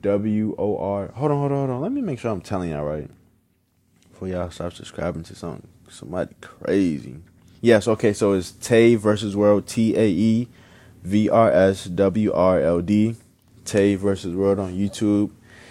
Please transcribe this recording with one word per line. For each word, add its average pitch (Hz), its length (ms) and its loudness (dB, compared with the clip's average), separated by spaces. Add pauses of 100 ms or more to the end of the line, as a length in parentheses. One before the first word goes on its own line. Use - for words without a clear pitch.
W 107 560 0
O 101 200 -2
R. 98 360 -4
Hold 143 180 -2
on, 143 60 0
hold 143 140 -2
on, 139 60 -2
hold 139 120 -2
on. 123 100 -6
Let 190 120 -6
me 277 100 -6
make 156 160 -6
sure 117 120 -6
I'm 98 100 -6
telling 90 300 -6
y'all 73 140 -6
right. 76 240 -6 (1000)
Before - 180 -12
y'all 90 220 -6
start 87 240 -10
subscribing 82 500 -8
to - 100 -20
some, 80 280 -12 (260)
somebody - 520 -8
crazy. 78 760 -2 (440)
Yes, 113 280 4
okay, 110 240 2
so 101 200 2
it's 92 200 -2
Tay 117 440 4
versus 104 400 0
World, 104 300 4
T 113 300 0
A 110 120 4
E 113 400 0 (540)
V 104 260 0
R 113 220 4
S 95 360 4
W 98 460 0
R 90 280 2
L 85 220 0
D. 107 340 0 (480)
Tay 101 300 2
versus 95 400 -4
World 98 240 2
on 92 160 -6
YouTube. 101 560 0 (400)